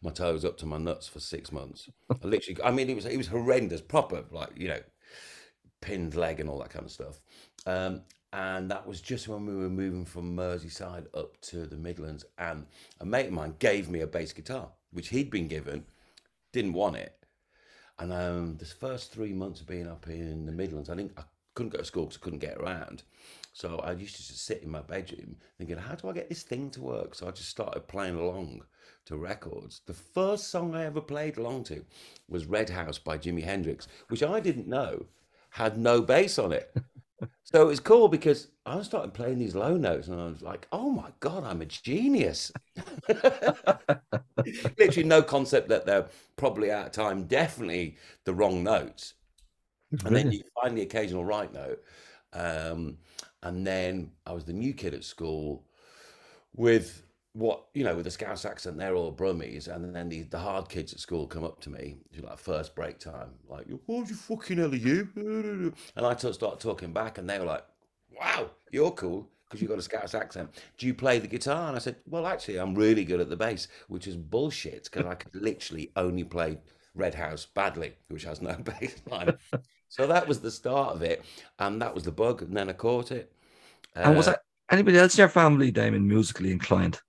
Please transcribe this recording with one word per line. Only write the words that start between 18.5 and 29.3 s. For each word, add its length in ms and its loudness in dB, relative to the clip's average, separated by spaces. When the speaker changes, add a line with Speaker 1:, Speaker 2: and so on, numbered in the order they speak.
Speaker 1:
the 80 -14
first 460 -10
three 220 -6
months 280 -8
of 60 -18
being 200 -8
up 200 -14
in 380 -8
the 60 -8
Midlands, 380 -6
I 60 -6
didn't, 220 -8
I 60 -16
couldn't 160 -6
go 80 -6
to 60 -6
school 220 -4
'cause 100 -16
I 60 -20
couldn't 160 -8
get 180 -8
around. 460 -8
So 280 -8
I 140 -6
used 240 -12
to 100 -16
just 180 -12
sit 180 -6
in 60 -10
my 120 -8
bedroom 560 -10
thinking, 200 -8
"How 180 -10
do 140 -12
I 40 -8
get 160 -8
this 140 -10
thing 280 -8
to 100 -14
work?" 340 -8
So 120 -10
I 40 -8
just 180 -14
started 380 -8
playing 280 -6
along 480 -6
to 120 -10
records. 680 -12